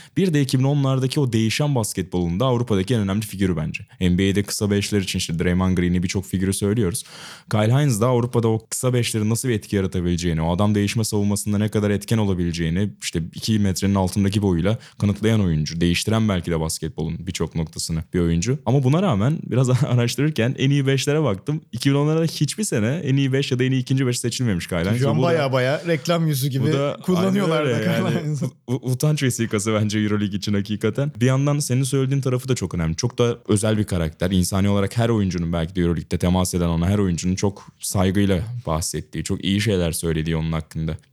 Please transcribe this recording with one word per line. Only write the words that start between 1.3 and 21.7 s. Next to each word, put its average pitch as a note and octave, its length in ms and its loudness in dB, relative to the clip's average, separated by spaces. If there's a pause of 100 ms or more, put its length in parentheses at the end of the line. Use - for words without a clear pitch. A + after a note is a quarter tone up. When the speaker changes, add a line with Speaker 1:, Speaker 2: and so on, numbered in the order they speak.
Speaker 1:
değişen A2+ 420 0
basketbolunda F2+ 680 -2
Avrupa'daki A#2+ 500 0
en A2+ 60 0
önemli G2+ 260 -2
figürü F#2 300 0
bence. D#2 300 -6 (140)
N F2+ 180 4
B G2 120 2
A'de G2 120 2
kısa G2+ 280 -2
beşler G2+ 300 0
için F#2 180 -4
işte E2+ 200 -4
Draymond F2+ 400 2
Green'i F2+ 240 2
birçok F#2 240 -2
figürü F#2+ 260 -2
söylüyoruz. G2+ 520 -2 (460)
Kyle A2 220 4
Hines C3+ 280 2
de A2+ 40 2
Avrupa'da A#2+ 440 2
o A2 220 0
kısa B2+ 240 -2
beşlerin A#2 160 0 (200)
nasıl A2+ 180 -2
bir A#2 60 2
etki G#2 220 -2
yaratabileceğini, F2 640 0
o E2+ 120 0
adam G#2 200 2
değişme G2+ 300 0
savunmasında G2+ 540 0
ne G#2+ 100 2
kadar G#2 220 0
etken G2+ 280 0
olabileceğini, F2 720 0 (120)
işte E2+ 200 -4 (120)
iki A2 240 0
metrenin G2 360 0
altındaki G2 480 0
boyuyla F#2+ 360 2 (200)
kanıtlayan G#2+ 420 2
oyuncu. E2 400 0
Değiştiren G#2+ 480 2
belki F2+ 220 -2
de E2 100 0
basketbolun D#2+ 640 -6
birçok E2+ 280 -4
noktasını D#2+ 480 -4 (120)
bir F2+ 60 2
oyuncu. E2+ 460 0
Ama C3 180 2
buna D3+ 180 2
rağmen C#3 440 2
biraz B2 240 2
<laughs> B2 140 2
araştırırken B2 760 0
en C3+ 120 2
iyi C#3 160 2
beşlere C#3+ 360 0
baktım. C#3+ 380 -2 (120)